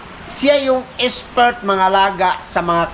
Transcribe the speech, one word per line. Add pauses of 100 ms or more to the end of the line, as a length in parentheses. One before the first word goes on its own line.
(280)
siya (100)
yung (140)
expert
mangalaga
sa
mga